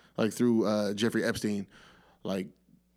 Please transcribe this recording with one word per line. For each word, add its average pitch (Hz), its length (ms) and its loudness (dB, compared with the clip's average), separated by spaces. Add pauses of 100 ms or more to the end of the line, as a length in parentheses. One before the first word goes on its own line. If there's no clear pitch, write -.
(160)
like, 110 160 0
through, 117 340 2
uh, 104 260 0
Jeffrey 110 320 0
Epstein, 104 420 -2 (580)
like, 95 240 -4 (480)